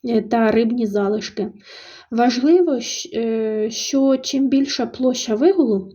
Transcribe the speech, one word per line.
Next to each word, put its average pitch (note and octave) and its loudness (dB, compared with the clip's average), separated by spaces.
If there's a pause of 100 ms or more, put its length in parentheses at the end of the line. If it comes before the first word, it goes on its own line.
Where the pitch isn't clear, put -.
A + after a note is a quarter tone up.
е, A#3 0
та A3 2
рибні A3+ 2
залишки. G3+ -4 (580)
Важливо, B3+ 2
щ-, - -10
е, A3 -2
що C4+ 0
чим C4+ -2
більша C4+ 0
площа A#3+ -2
вигулу A#3 2